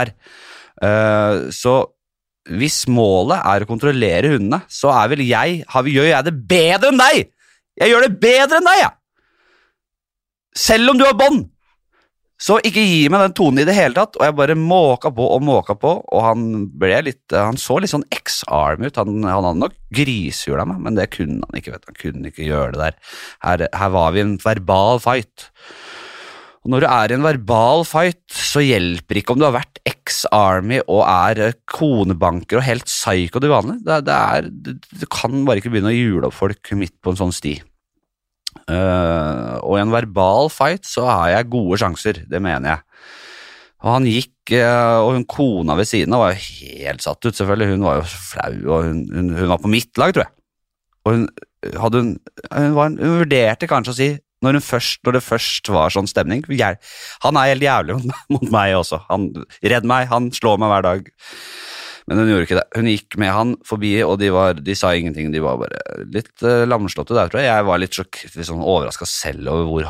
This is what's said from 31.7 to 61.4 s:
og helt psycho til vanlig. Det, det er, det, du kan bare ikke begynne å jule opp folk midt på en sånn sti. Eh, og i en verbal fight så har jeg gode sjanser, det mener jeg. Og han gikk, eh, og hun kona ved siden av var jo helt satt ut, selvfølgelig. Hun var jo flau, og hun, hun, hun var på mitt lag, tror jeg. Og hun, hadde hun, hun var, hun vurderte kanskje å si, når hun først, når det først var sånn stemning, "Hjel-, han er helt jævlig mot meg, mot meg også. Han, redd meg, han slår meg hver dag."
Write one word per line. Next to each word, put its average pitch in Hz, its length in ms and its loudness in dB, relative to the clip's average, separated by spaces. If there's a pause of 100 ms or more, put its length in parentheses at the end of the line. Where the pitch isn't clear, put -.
og 135 60 0
helt 113 200 -2
psycho 95 560 -2
til 147 80 2
vanlig. 135 320 0
Det, 160 240 0
det 143 80 0
er, 151 320 0
det, 143 300 -14 (260)
du - 80 -8
kan 131 360 -4
bare 117 120 2
ikke 120 160 -8
begynne 104 160 0
å 117 60 0
jule 92 340 0
opp - 80 -12
folk 98 400 -4
midt 92 240 -6
på 92 100 -2
en 92 60 -4
sånn 90 160 -2
sti. 73 220 -8 (1120)
Eh, 82 880 -2
og 80 160 -4
i 101 80 2
en 110 120 0
verbal 110 600 2
fight 165 320 -2
så 123 220 -4
har 87 260 2
jeg 117 160 0
gode 107 320 0
sjanser, 90 480 -2
det 85 120 -4
mener 78 340 -2
jeg. - 100 -12 (960)
Og 113 140 2
han 131 100 2
gikk, 113 480 -2
eh, 120 480 4
og 127 140 0
hun 123 100 -4
kona 90 540 -2
ved 110 100 -2
siden 98 240 0
av 113 140 4
var 95 80 -2
jo - 80 -12 (180)
helt 69 400 -10
satt - 240 -6
ut, 110 80 -4
selvfølgelig. 101 400 0
Hun 95 140 0
var 71 100 0
jo 80 120 -6 (200)
flau, - 220 -8 (180)
og 82 160 0
hun, 80 240 -6
hun, 90 240 -4
hun 90 160 -2
var 87 80 0
på 104 140 -2
mitt - 260 -2
lag, 175 160 2
tror 143 140 0
jeg. - 80 -20 (680)
Og 113 140 2
hun, 117 140 -2 (520)
hadde 117 220 2
hun, 113 80 -2 (420)
hun 147 220 0
var, 151 180 2
hun 170 300 0
vurderte 127 420 2
kanskje 123 300 -2
å - 20 -6
si, 139 140 0 (300)
når 135 160 4
hun 139 60 -4
først, - 420 -4
når 127 120 2
det 123 60 -6
først - 480 -4
var 80 220 2
sånn 98 160 -2
stemning, 98 400 -2
"Hjel-, 117 300 -2 (420)
han 147 160 2
er 139 140 4
helt 135 140 0
jævlig 120 320 0
mot 123 120 -6
meg, - 120 -10 (120)
mot 117 200 -2
meg 98 260 4
også. 80 280 -6
Han, 95 200 -2 (340)
redd 113 260 0
meg, 127 220 0
han 120 240 -2
slår 107 280 2
meg 107 100 2
hver 95 160 2
dag." 92 240 -4 (1000)